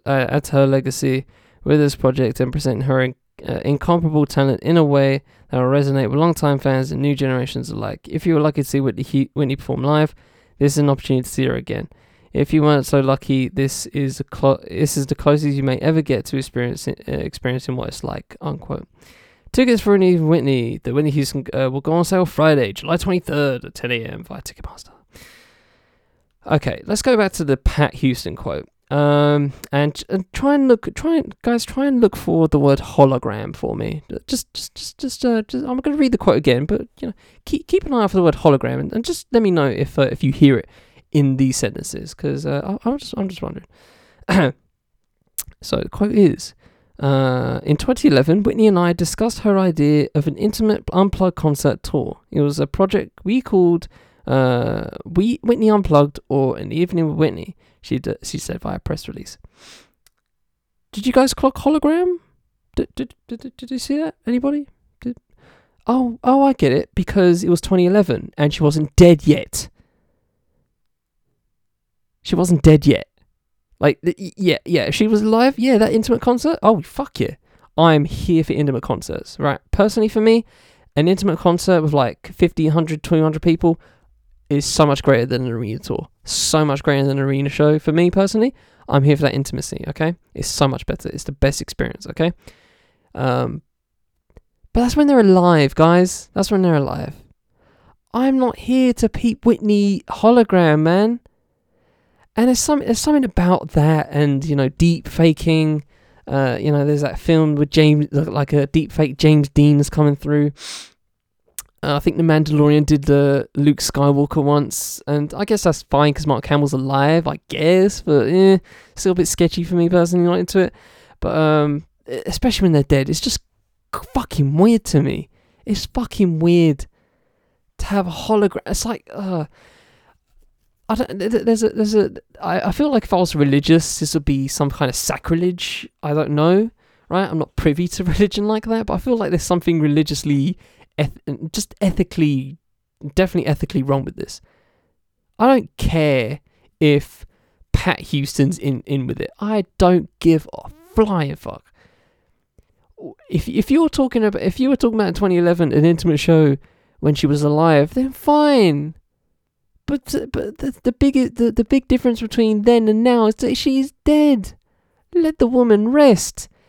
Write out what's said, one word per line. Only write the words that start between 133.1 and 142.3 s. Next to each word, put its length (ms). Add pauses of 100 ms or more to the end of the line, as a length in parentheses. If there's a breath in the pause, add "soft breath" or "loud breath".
I 40
was 180
religious, 640
this 160
would 100
be 240
some 220
kind 180
of 80
sacrilege. 880 (160)
I 120
don't 160
know, 400 (400)
right? 180
I'm 100
not 180
privy 320
to 160
<laughs> 100
religion 340
like 180
that, 200
but 80
I 40
feel 200
like 120
there's 120
something 380
religiously 800 (400 soft breath)
eth-, 200 (340)
just 280
ethically, 800 (560)